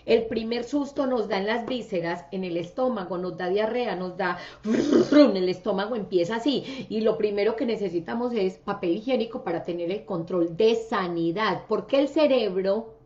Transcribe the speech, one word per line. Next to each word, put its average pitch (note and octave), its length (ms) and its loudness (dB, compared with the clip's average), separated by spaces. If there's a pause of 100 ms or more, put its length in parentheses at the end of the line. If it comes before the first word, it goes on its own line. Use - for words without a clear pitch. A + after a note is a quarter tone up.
el A3 220 4
primer A#3 380 -2
susto C#4+ 420 0
nos A#3 200 2
da G3+ 120 0
en G3 80 0
las A3+ 180 0
vísceras, F3+ 680 -4
en F#3+ 120 -4
el F3 140 -4
estómago, F#3+ 600 -2
nos F3+ 200 -4
da F3+ 120 -4
diarrea, G#3+ 460 0
nos F3 200 -6
da, F3+ 220 -2 (260)
el B3+ 880 4
estómago G3+ 460 -2
empieza F#3+ 400 0
así, C4 540 -2
y A3 120 -2
lo A3 160 2
primero G#3 380 2
que C#4 100 -2
necesitamos A3 680 -2
es F#3+ 260 0
papel G3 380 -2
higiénico A3+ 460 -2
para E3+ 200 -4
tener E3+ 260 -4
el G#3 160 -4
control E3+ 500 -2
de A3 200 6
sanidad, F3+ 920 -2
porque G#3+ 320 0
el D4 80 4
cerebro A3 840 2 (120)